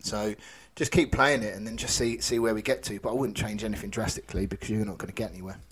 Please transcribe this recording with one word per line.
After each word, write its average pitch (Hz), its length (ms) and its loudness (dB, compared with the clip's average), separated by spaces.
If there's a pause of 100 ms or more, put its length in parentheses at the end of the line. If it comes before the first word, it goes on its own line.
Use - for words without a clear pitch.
So - 340 -2 (420)
just - 160 0
keep 160 180 6
playing 135 320 6
it 101 140 -4
and 107 100 -8
then 113 100 -8
just 120 200 -2
see, 117 240 2
see 120 180 2
where 113 160 4
we 107 80 -2
get 131 220 2
to. 101 160 -6
But 113 80 -2
I 110 60 -2
wouldn't 131 220 0
change 107 280 -4
anything 104 260 -4
drastically 98 560 -2
because - 240 -6
you're 107 140 2
not 95 140 -8
gonna 90 140 -8
get 104 200 -4
anywhere. 92 260 -10 (140)